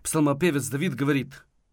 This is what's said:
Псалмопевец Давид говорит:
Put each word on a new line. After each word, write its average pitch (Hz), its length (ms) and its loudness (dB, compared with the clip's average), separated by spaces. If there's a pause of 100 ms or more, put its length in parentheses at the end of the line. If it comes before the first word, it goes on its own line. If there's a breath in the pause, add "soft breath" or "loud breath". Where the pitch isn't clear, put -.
Псалмопевец 143 680 0
Давид 139 260 -2
говорит: 139 520 -2 (260)